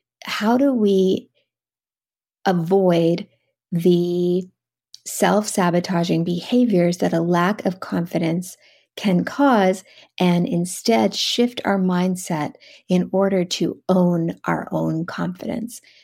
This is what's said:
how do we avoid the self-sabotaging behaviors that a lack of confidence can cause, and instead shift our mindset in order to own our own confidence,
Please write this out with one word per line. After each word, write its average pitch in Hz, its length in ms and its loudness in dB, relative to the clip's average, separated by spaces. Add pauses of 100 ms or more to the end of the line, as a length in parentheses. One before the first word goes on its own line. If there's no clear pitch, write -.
(240)
how 214 340 0
do 277 140 2
we 196 580 2 (1120)
avoid 175 840 2 (420)
the 175 800 0 (580)
self-sabotaging 180 1160 0
behaviors 180 720 0
that 180 160 -2
a 170 80 0
lack 175 460 0
of 185 120 -4
confidence 175 800 -4 (400)
can 175 280 0
cause, 202 600 2 (340)
and 175 300 2
instead 196 640 0
shift - 500 -2
our 196 140 2
mindset 180 760 -2 (340)
in 180 240 2
order 190 320 2
to - 440 -4
own 175 460 2 (100)
our 165 280 -4
own 160 340 -2
confidence, 180 720 -8 (240)